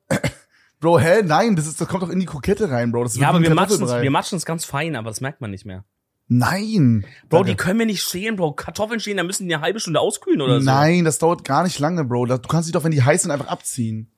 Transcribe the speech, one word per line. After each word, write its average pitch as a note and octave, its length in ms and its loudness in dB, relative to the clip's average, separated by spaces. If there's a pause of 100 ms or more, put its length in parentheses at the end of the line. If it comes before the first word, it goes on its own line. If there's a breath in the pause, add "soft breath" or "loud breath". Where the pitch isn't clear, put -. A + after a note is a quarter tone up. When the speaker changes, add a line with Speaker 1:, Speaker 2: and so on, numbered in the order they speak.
Speaker 1:
<coughs> - 680 -8
Bro, E3 200 6
hä? F#3 240 4
Nein, F#3 320 2
das D#3 100 0
ist, D#3 160 -8
das E3 60 -4
kommt F#3 160 -4
doch E3+ 60 -6
in F#3 100 -2
die F#3 80 0
Krokette F3 420 -2
rein, A#2+ 220 0
Bro. A#2+ 120 0
Das A#2 120 -4
Speaker 2:
Ja, C3+ 60 0
Speaker 1:
wird C#3+ 80 4
Speaker 2:
aber F3 120 4
Speaker 1:
wie E3 60 4
ein - 40 4
Speaker 2:
wir D#3 40 6
matschen's, F#3+ 240 2
Speaker 1:
Kartoffelbrei. A#2+ 240 -2
Speaker 2:
wir C3+ 80 2
matschen's F3 340 -2
ganz E3 200 -6
fein, D3+ 300 -6
aber A2+ 140 -8
das G#2+ 120 -10
merkt C3+ 200 -8
man A2+ 80 -8
nicht F#2+ 160 -10
mehr. F#2+ 180 -14 (440)
Speaker 1:
Nein. B2+ 760 2 (240 loud breath)
Speaker 2:
Bro, D#3+ 100 6
Speaker 1:
Danke. F#3 120 0
Speaker 2:
die - 60 -2
können F#3+ 220 0
wir A3+ 60 2
nicht G#3 180 -2
schälen, G#3+ 320 -6
Bro. D#3+ 180 -2
Kartoffeln G#3+ 460 -6
schälen, G3+ 180 -6
da F3+ 60 -2
müssen F#3 240 -6
die E3 60 -2
eine D3+ 100 -4
halbe G3 160 -2
Stunde D3+ 200 0
auskühlen A3+ 420 0
oder C3+ 180 2
so. C3+ 60 0
Speaker 1:
Nein, D#3 400 4
das D#3 140 0
dauert E3 240 0
gar C#3 200 0
nicht F3+ 160 -2
lange, D#3+ 240 0
Bro. B2 220 0
Da, B2 140 0
du - 80 -18
kannst D#3+ 200 0
die E3 40 -10
doch, D#3+ 120 -2
wenn D#3+ 80 0
die C#3+ 120 4
heiß D3 200 4
sind, C#3+ 80 -4
einfach C#3 160 -6
abziehen. A2 720 -6